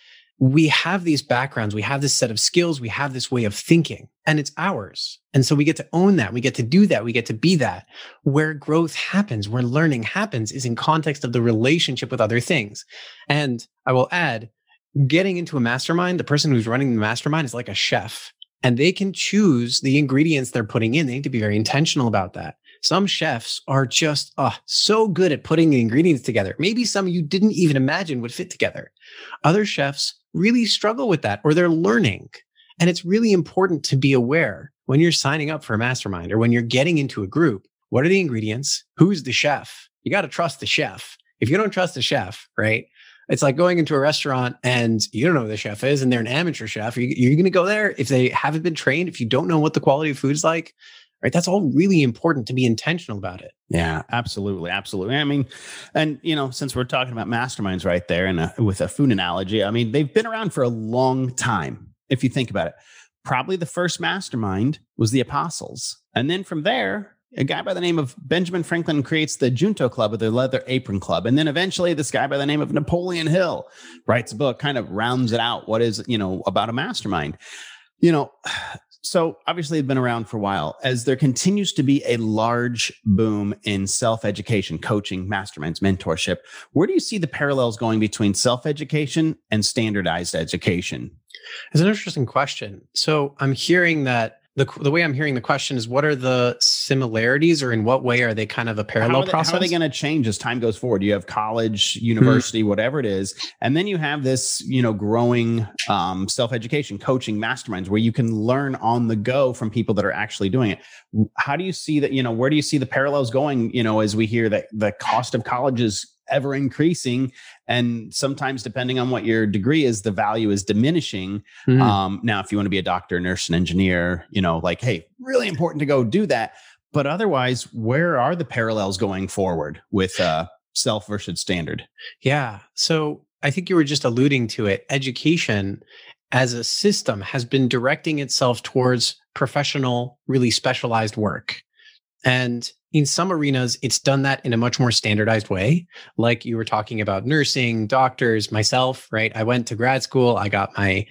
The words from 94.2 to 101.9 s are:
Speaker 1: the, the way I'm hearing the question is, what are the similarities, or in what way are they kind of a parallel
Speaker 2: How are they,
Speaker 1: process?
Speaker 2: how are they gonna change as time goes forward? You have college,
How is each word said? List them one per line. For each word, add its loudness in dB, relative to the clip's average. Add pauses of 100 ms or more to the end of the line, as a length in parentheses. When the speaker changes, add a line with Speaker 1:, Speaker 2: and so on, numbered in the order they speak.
Speaker 1:
the, 4 (160)
the 0
way 2
I'm -2
hearing -2
the -4
question -2
is, -4
what 0
are 2
the 0
similarities, 2
or 0
in 2
what 2
way 2
are 2
they -2
kind -4
of -4
a -2
parallel 0
Speaker 2:
How 4
are 2
they, -4
Speaker 1:
process? 2
Speaker 2:
how 2
are 2
they 0
gonna 0
change -2
as -2
time -4
goes 0
forward? 0
You 2
have -2
college, -2